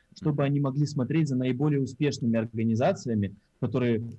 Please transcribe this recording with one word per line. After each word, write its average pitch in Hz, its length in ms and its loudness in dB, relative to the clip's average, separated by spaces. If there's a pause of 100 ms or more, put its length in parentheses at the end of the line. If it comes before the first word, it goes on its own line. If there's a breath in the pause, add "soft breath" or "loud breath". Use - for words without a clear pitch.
(160 soft breath)
чтобы 147 280 0
они 143 160 2
могли 143 260 0
смотреть 147 420 0
за 131 80 0
наиболее 127 460 0
успешными 123 560 0
организациями, 113 960 0 (240 loud breath)
которые 117 580 0